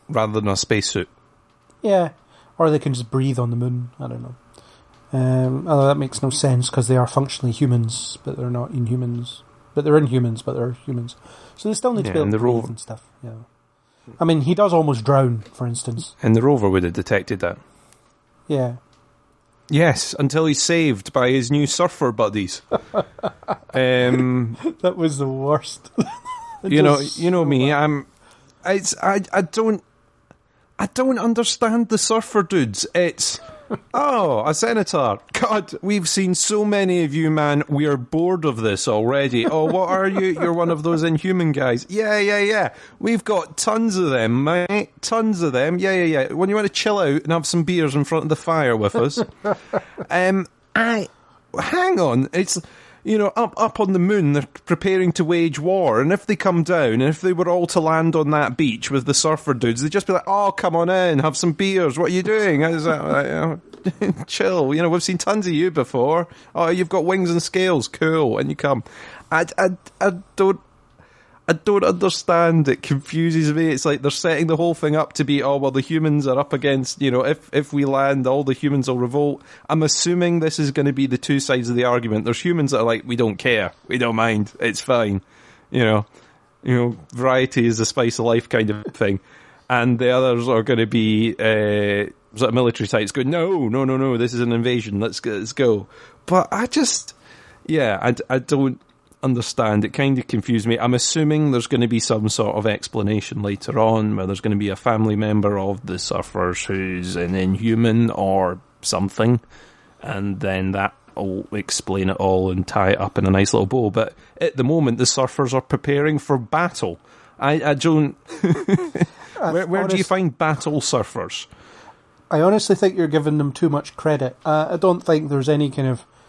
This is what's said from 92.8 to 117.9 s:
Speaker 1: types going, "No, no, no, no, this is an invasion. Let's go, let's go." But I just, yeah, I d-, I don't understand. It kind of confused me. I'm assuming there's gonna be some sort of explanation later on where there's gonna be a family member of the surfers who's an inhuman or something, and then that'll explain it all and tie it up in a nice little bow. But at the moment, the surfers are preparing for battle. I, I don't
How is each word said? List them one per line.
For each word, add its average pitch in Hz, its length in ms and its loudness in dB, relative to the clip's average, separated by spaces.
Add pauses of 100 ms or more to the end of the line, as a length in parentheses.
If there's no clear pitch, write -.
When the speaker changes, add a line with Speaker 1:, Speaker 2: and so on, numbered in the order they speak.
Speaker 1:
types 107 240 -2
going, 127 180 -2
"No, 170 380 0
no, 131 160 0
no, 131 140 0
no, 131 200 0
this 120 160 0
is 120 80 -2
an 120 120 0
invasion. 117 460 0
Let's 107 200 -4
go, 120 120 -4
let's 107 220 -6
go." 110 340 2 (400)
But 180 240 2
I 233 160 -2
just, - 460 -2 (520)
yeah, 123 360 2
I 123 100 2
d-, - 180 -4
I 127 100 0
don't 135 400 0 (440)
understand. 110 640 0
It - 80 -6
kind 139 240 2
of 123 100 -4
confused 113 380 0
me. 113 140 2
I'm 123 160 2
assuming 151 560 2
there's 123 160 0
gonna 120 200 2
be 113 120 0
some 110 280 0
sort 107 280 0
of 104 100 -2
explanation 104 800 -2
later 101 360 -6
on 110 360 2
where 95 100 -4
there's 95 160 -6
gonna 107 140 0
be 101 140 -2
a 95 60 -4
family 110 400 0
member 104 440 0
of 95 260 -6
the 90 80 -6
surfers 90 720 -4
who's 92 500 -4
an 87 200 -2
inhuman 110 760 2
or 95 500 -2 (220)
something, 110 580 0 (640)
and 101 380 -6
then 95 320 -2
that'll 98 800 -6
explain 98 580 -4
it 95 80 -4
all 95 340 2
and 92 160 -4
tie 95 240 2
it - 80 2
up 98 200 -4
in 98 80 2
a 98 40 4
nice 98 220 4
little 104 140 2
bow. 120 240 0
But 104 220 -2 (280)
at 131 160 -2
the 131 60 0
moment, 135 340 2
the 127 80 0
surfers 131 480 0
are 131 80 2
preparing 143 560 0
for 139 220 0
battle. 123 600 -4 (400)
I, 147 220 0 (100)
I - 40 2
don't 151 420 2 (240)